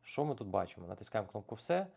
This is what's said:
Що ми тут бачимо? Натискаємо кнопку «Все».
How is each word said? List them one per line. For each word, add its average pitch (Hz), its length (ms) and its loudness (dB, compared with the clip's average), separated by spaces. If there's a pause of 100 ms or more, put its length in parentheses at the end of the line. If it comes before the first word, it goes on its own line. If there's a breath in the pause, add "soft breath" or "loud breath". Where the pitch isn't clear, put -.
Що - 240 2
ми 143 100 2
тут 104 120 -6
бачимо? 92 400 0
Натискаємо 104 440 -2
кнопку - 240 -6
«Все». 185 420 2